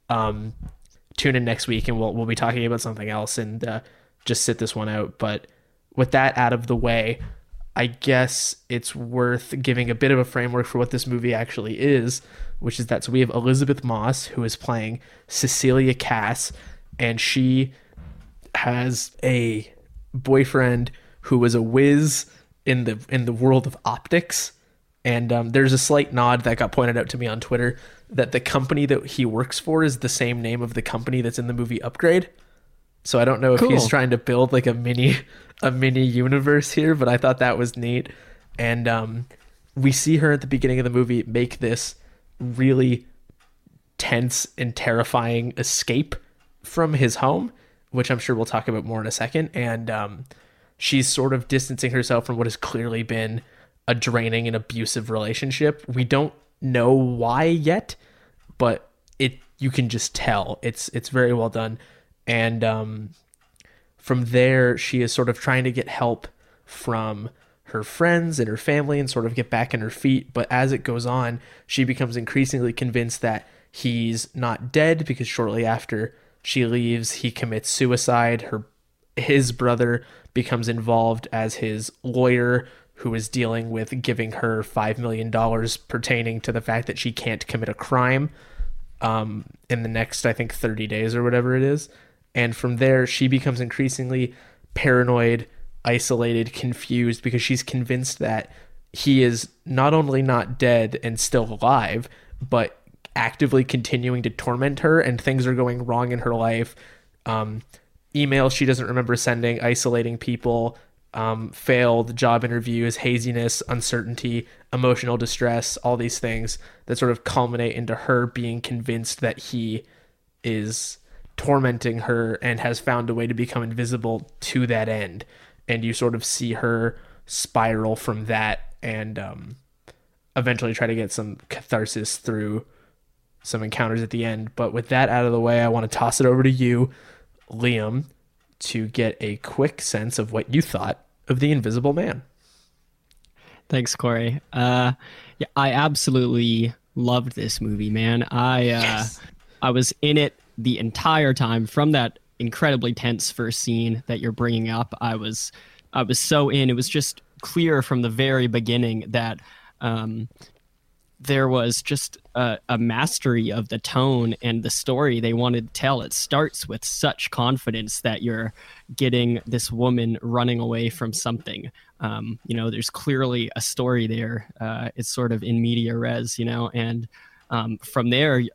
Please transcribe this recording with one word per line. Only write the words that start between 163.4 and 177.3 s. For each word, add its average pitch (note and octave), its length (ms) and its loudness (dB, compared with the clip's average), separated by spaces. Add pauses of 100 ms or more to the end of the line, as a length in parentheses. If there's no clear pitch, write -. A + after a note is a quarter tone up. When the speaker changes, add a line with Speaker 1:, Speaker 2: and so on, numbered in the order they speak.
Speaker 2:
of G#2+ 180 -4
the A#2 100 -6
tone B2+ 640 0
and A2+ 180 0
the A2+ 80 -4
story B2+ 500 0
they A#2 140 0
wanted A#2+ 340 0
to - 60 -18
tell. C3+ 280 0
It - 120 -10
starts - 540 -2
with A2 180 -8
such - 460 -2
confidence A#2+ 720 -2
that A2 200 -2
you're A2 320 -4 (420)
getting A#2+ 520 2
this A#2 240 -4
woman A#2 500 0
running A#2+ 380 0
away A#2 300 -2
from A2+ 240 -6
something. A#2 580 -6 (280)
Um, A2 460 -6
you A#2 100 -4
know, A2+ 140 -2
there's A2 220 -4
clearly B2+ 640 -2
a A#2+ 60 -6
story B2 440 0
there. A2+ 420 -6 (140)
Uh, A#2 340 -6
it's - 160 -6
sort A#2+ 200 -2
of A2 100 -2
in A#2 180 0
media A#2 380 0
res, A#2+ 400 -4
you A2+ 80 -4
know, A#2 300 -4
and, A#2 320 -4 (420)